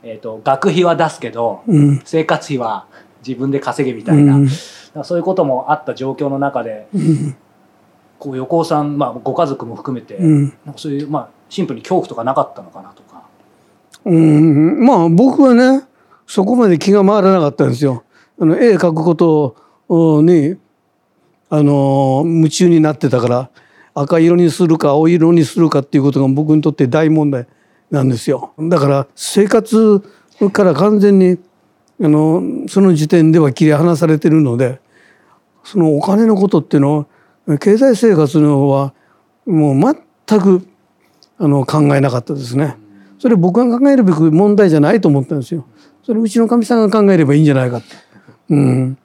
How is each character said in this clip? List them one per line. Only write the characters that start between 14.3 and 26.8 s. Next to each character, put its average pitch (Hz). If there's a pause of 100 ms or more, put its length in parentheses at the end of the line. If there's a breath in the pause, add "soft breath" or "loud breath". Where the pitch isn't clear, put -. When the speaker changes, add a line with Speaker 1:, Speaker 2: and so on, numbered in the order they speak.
Speaker 2:
ま 262
あ、 170
僕 247
は 254
ね、 262 (420 soft breath)
そ -
こ 233
ま 240
で 175
気 190
が 202
回 208
ら 190
な 185
か 147
っ 139
た 151
ん 127
で 123
す 131
よ。 131 (360 soft breath)
あ 190
の、 160
絵 226
描 165
く 160
こ 170
と 156 (680 soft breath)
に、 170 (960)
あ 151
の、 139
夢 165
中 180
に 165
な 151
っ -
て 143
た 123
か 120
ら、 123 (440 soft breath)
赤 147
色 170
に 175
す 175
る 160
か 147
青 156
色 170
に 170
す -
る 165
か 143
っ 135
て -
い -
う 135
こ 139
と 135
が 135
僕 151
に 151
と 156
っ -
て 143